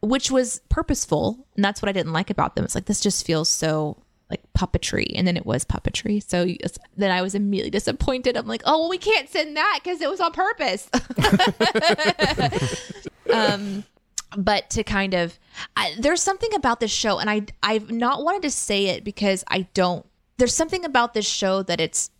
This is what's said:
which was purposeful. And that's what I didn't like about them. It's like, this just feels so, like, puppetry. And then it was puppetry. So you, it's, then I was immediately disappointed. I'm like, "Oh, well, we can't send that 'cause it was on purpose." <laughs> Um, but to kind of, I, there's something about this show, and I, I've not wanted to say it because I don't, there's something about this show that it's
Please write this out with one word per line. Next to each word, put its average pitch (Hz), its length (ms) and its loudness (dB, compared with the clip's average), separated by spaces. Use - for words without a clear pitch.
which 254 300 2
was 254 380 0
purposeful. 247 760 0
And 202 80 2
that's 202 200 0
what 202 60 0
I - 20 -2
didn't 160 220 -2
like 170 180 0
about - 240 0
them. - 100 0
It's - 80 -6
like, 190 120 -4
this 208 160 0
just - 260 0
feels 156 220 2
so, 156 480 0
like, - 120 -6
puppetry. - 580 0
And 180 120 2
then 175 80 2
it - 100 -4
was 110 200 0
puppetry. - 580 -2
So 175 200 0
you, 175 180 0
it's, - 160 -6
then 196 160 2
I 180 100 2
was 190 140 -4
immediately 202 360 0
disappointed. 254 680 0
I'm - 100 -4
like, 220 180 -6
"Oh, 311 140 4
well, 330 100 0
we 370 80 -2
can't 359 320 2
send 302 280 -4
that 339 260 2
'cause 359 180 -4
it 302 80 0
was 370 120 -2
on 339 100 2
purpose." 320 600 -2
<laughs> - 880 2
Um, 208 520 0
but 202 340 0
to 220 120 -2
kind 196 300 0
of, 175 240 0
I, 165 240 -2
there's 302 220 2
something 392 340 0
about 254 240 2
this 220 120 0
show, - 280 0
and 208 100 -2
I, 208 140 0
I've 214 300 -2
not 240 320 0
wanted 370 200 0
to 302 80 0
say 202 360 0
it - 160 -2
because 202 460 0
I 190 240 -2
don't, 180 300 0
there's 247 180 2
something 349 280 -2
about 240 300 2
this 214 140 0
show 190 360 0
that 180 160 -2
it's - 300 -2